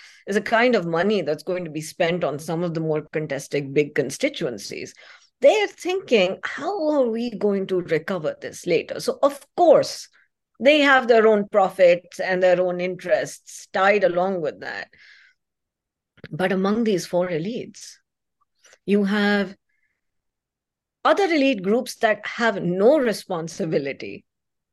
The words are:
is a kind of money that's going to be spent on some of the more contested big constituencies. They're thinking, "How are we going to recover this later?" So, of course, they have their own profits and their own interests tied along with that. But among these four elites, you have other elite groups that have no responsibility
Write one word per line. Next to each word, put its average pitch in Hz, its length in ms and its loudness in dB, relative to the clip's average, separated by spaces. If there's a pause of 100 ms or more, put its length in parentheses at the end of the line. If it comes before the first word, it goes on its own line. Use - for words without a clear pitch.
(280)
is 202 80 -4
a 208 60 0
kind 233 340 2
of 180 100 0
money 175 360 0
that's 151 220 -4
going 180 220 -6
to 156 60 -12
be 151 100 -8
spent 170 420 -4
on 147 140 -4
some 165 240 -6
of 175 140 -4
the 165 60 -4
more 156 200 -2 (120)
contested 143 600 -6
big 143 220 0
constituencies. 135 960 -6 (460)
They're 392 280 4
thinking, 262 760 -2
"How 311 460 -4
are 285 180 2
we 226 220 -4
going 196 380 -2
to 185 140 -2
recover 160 600 -4
this - 240 -14
later?" - 340 -2
So, - 220 -4
of 285 240 -2 (100)
course, 269 540 4 (500)
they 285 200 4
have 269 280 4
their 226 200 6
own 208 220 4
profits 185 680 2
and 185 220 -2
their 180 180 4
own 180 220 -2
interests 175 880 -6
tied 196 320 4
along 180 380 0
with 143 200 -6
that. 127 260 -10 (1400)
But 185 200 -2
among 196 340 0
these 190 200 0
four 180 220 -2
elites, 180 680 -8 (920)
you 202 160 2
have 202 520 0 (1500)
other 311 200 4
elite 269 360 2
groups 220 360 -2
that 214 280 0
have 214 380 -2
no 190 340 4
responsibility 165 1300 -4 (480)